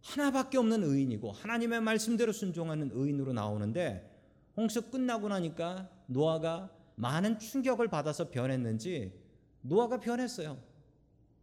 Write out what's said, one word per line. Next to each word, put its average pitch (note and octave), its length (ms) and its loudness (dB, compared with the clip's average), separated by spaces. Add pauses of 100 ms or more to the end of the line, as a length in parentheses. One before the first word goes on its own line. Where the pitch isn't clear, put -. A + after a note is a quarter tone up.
하나밖에 C4 560 2
없는 A3 260 4
의인이고 B2+ 480 2
하나님의 A#3 500 -2
말씀대로 A3 500 2
순종하는 D#3+ 640 -2
의인으로 C3+ 400 0
나오는데 G#2 760 -2 (480)
홍수 A3+ 320 0
끝나고 A#3+ 400 0
나니까 F3+ 600 -2 (180)
노아가 D#3+ 640 0 (240)
많은 E3+ 440 0
충격을 A#3+ 480 0
받아서 D3+ 420 -2
변했는지 B2 840 -2 (480)
노아가 A3 380 2
변했어요. A3+ 580 -4 (840)